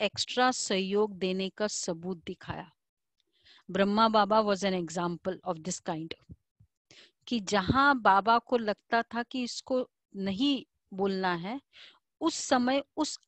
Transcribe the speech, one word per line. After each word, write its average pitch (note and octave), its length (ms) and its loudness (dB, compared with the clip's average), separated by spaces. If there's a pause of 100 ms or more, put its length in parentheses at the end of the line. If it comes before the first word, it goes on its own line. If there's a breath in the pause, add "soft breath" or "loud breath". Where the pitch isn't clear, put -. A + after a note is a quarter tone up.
एक्स्ट्रा B3 500 0
सहयोग G3+ 680 0
देने F#3+ 300 -2
का G#3 180 -4
सबूत E3+ 600 -6
दिखाया। D#3+ 460 -10 (960 soft breath)
ब्रह्मा G3+ 380 4
बाबा G#3+ 320 4
was G3+ 240 0
an F#3 220 0
example F3 500 -4 (120)
of F3 140 -4
this F3 240 -8
kind, D#3+ 280 -6 (1120 soft breath)
कि A#3+ 140 -4
जहां A3+ 600 4
बाबा G3+ 360 6
को - 180 0
लगता A#3 460 -2
था A#3 200 -6
कि B3+ 200 -8
इसको - 480 -4 (260)
नहीं G3 480 -2 (280)
बोलना F#3+ 420 0
है, G3 260 -8 (600 loud breath)
उस D#4+ 140 0
समय C4 500 0 (120)
उस - 320 -4